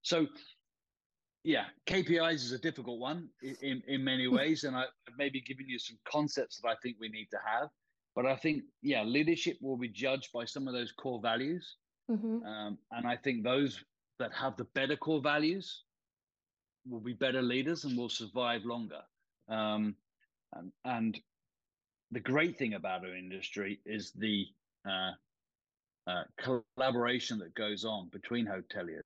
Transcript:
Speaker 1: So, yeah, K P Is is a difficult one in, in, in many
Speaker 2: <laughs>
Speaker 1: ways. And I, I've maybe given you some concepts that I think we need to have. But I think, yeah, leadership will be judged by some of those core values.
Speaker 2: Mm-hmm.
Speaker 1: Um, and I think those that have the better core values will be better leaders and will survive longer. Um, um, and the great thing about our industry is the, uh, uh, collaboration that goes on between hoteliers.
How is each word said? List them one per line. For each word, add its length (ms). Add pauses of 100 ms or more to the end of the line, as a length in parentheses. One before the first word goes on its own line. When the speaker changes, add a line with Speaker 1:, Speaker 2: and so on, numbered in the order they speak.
Speaker 1:
So, 240 (1160)
yeah, 220 (220)
K 160
P 140
Is 260
is 80
a 80
difficult 400
one 300 (120)
in, 220
in, 240
in 160
many 240
Speaker 2:
<laughs> 100
Speaker 1:
ways. 260
And 120
I, 60
I've 360
maybe 240
given 260
you 120
some 180 (100)
concepts 540
that 80
I 140
think 160
we 100
need 220
to 120
have. 260 (460)
But 120
I 80
think, 260 (220)
yeah, 180
leadership 580
will 180
be 120
judged 420
by 140
some 220
of 80
those 160
core 280
values. 580 (340)
Speaker 2:
Mm-hmm. 340
Speaker 1:
Um, 320 (140)
and 160
I 80
think 280
those 400 (360)
that 140
have 240
the 80 (100)
better 200
core 260
values 640 (1040)
will 100
be 140
better 300
leaders 400
and 120
will 140
survive 560
longer. 360 (480)
Um, 460 (600)
um, 160 (140)
and 340 (920)
the 80
great 380
thing 160
about 320
our 100
industry 720
is 320
the, 280 (400)
uh, 260 (960)
uh, 160 (140)
collaboration 1000
that 140
goes 320
on 260
between 340
hoteliers. 600